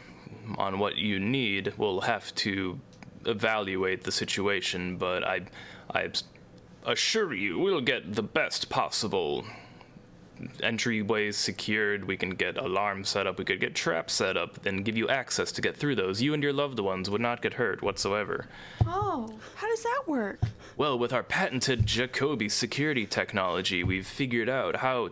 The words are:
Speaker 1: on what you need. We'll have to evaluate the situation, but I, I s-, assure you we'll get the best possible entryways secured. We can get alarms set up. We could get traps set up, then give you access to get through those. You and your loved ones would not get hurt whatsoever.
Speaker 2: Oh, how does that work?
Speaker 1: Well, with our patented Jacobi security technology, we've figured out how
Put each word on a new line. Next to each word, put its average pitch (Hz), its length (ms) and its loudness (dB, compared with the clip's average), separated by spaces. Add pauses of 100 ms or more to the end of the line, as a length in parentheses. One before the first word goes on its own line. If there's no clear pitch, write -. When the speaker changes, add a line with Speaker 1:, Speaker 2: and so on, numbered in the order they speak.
(560)
Speaker 1:
on 98 220 0
what 101 180 2
you 101 240 2
need. 101 560 2
We'll 95 260 2
have 113 340 0
to 95 440 0 (440)
evaluate 98 800 2
the 95 80 -2
situation, 92 840 0
but 90 280 0
I, 92 180 0 (480)
I 90 140 0
s-, - 200 -2 (600)
assure 160 500 2
you 92 240 0
we'll 185 220 2
get 110 340 0
the 107 80 2
best - 460 0
possible 87 760 2 (1120)
entryways 107 760 2
secured. 104 680 0
We 95 120 -2
can 92 140 -2
get 90 280 -2
alarms 98 500 -2
set 98 180 2
up. 95 120 -2
We 95 60 -4
could 92 140 0
get - 160 -2
traps - 400 0
set 95 220 2
up, 87 260 -4
then 98 200 0
give 110 140 0
you 110 120 2
access 123 440 0
to 101 100 -4
get 98 140 0
through 147 200 0
those. 98 260 0
You 147 120 4
and 151 80 0
your 143 100 2
loved 139 260 0
ones 95 320 0
would 104 120 0
not 120 200 0
get 104 120 0
hurt 104 280 0
whatsoever. 101 640 0 (400)
Speaker 2:
Oh, 349 420 0 (280)
how 403 100 -6
does 440 160 0
that 494 240 0
work? 233 320 0 (380)
Speaker 1:
Well, 139 220 2
with 120 140 0
our 117 100 2
patented 127 640 2
Jacobi 120 640 2
security 127 560 0
technology, 92 760 0
we've 95 240 0
figured 120 440 0
out 113 260 0
how 127 360 0